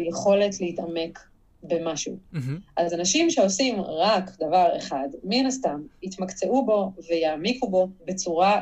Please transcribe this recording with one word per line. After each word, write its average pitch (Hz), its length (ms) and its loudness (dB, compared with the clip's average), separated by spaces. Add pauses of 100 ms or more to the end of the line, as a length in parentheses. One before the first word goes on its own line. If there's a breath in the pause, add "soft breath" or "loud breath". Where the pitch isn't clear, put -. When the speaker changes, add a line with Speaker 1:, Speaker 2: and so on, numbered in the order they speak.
Speaker 1:
יכולת 196 540 2
להתעמק 170 580 -6 (440)
במשהו. 165 520 -4 (160)
Speaker 2:
מהמם. 143 280 -6 (180)
Speaker 1:
אז 170 160 0
אנשים 180 360 2
שעושים 208 520 2
רק 190 580 0
דבר 170 380 4
אחד, 139 300 -4 (160)
מן 240 220 0
הסתם, 156 360 -2 (220)
יתמקצעו 190 600 -2
בו 208 260 2 (180)
ויעמיקו 170 600 0
בו 185 180 4 (180)
בצורה 185 560 2